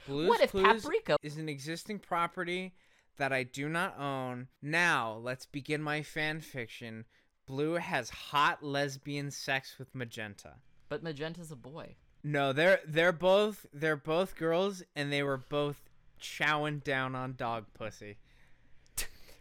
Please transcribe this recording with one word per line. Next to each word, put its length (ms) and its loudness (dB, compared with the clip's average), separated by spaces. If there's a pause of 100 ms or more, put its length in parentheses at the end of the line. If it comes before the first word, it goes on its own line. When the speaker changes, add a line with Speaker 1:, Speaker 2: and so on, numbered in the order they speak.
Speaker 1:
Blue's 200 0
Speaker 2:
What 140 6
if 100 6
Speaker 1:
Clues 320 8
Speaker 2:
Paprika 380 2
Speaker 1:
is 160 -8
an 100 -6
existing 520 -8
property 760 -4 (440)
that 140 0
I 120 2
do 260 -6
not 300 -2
own. 480 -4 (160)
Now, 580 2
let's 240 -6
begin 380 -4
my 180 -2
fan 400 -4
fiction. 640 -10 (400)
Blue 300 -2
has 340 -2
hot 540 0
lesbian 680 -4
sex 480 -4
with 160 -16
Magenta. 600 -10 (320)
Speaker 2:
But 160 -6
Magenta's 480 -8
a 40 -14
boy. 420 -16 (260)
Speaker 1:
No, 280 2
they're, 360 6
they're 240 4
both, 600 4
they're 240 0
both 400 0
girls, 460 0 (140)
and 180 -2
they 80 2
were 160 0
both 460 -2 (360)
chowing 640 0
down 300 0
on 220 -6
dog 300 -4 (100)
pussy. 420 -10 (800)
<laughs> 80 -2 (360)